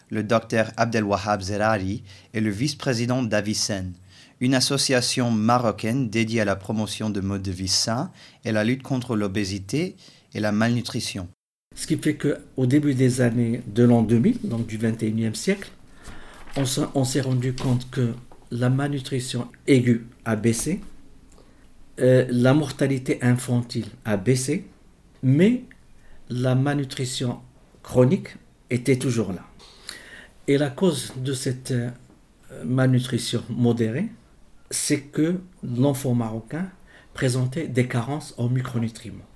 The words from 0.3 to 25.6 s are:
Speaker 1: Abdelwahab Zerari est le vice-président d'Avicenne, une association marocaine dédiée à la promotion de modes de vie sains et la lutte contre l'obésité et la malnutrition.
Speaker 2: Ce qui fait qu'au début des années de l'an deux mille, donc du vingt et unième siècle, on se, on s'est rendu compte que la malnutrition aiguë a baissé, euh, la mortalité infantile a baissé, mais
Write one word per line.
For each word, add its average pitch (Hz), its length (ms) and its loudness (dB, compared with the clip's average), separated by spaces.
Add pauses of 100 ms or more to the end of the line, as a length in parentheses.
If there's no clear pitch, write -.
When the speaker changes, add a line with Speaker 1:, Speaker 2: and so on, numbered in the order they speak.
Speaker 1:
Abdelwahab 104 640 0
Zerari 101 600 -2 (300)
est 110 60 -4
le 110 120 0
vice-président 123 720 -2
d'Avicenne, 101 720 -2 (440)
une 131 160 2
association 127 720 2
marocaine 113 800 2
dédiée 113 320 0
à 104 40 2
la 98 100 2
promotion 107 560 -4
de 98 100 -4
modes 98 220 -2
de 98 80 -6
vie 92 160 -6
sains 120 420 -2 (340)
et 117 80 -4
la 107 120 2
lutte 127 180 0
contre 127 340 -4
l'obésité 104 800 -4 (380)
et - 60 -6
la 107 120 0
malnutrition. 110 760 -2 (480)
Speaker 2:
Ce - 100 -12
qui 160 100 -2
fait 143 220 -2
qu'au - 480 -2
début 147 300 4
des 123 260 2
années 120 460 2
de 104 160 2
l'an 120 180 8
deux 113 160 4
mille, 170 260 2
donc 113 220 -4
du 107 120 -8
vingt 113 260 -2
et 107 40 0
unième 110 280 -2
siècle, - 340 -4 (880)
on 139 100 0
se, 131 160 -2 (140)
on 135 80 2
s'est 131 180 0
rendu 127 320 0
compte 127 380 0
que 120 240 -2 (340)
la 123 220 0
malnutrition 131 760 -2 (200)
aiguë 120 400 4 (180)
a 113 100 0
baissé, 117 460 0 (1160)
euh, 127 320 6
la 123 240 4
mortalité 143 680 0
infantile 120 680 0 (160)
a 107 120 0
baissé, 127 480 0 (560)
mais 180 440 4 (640)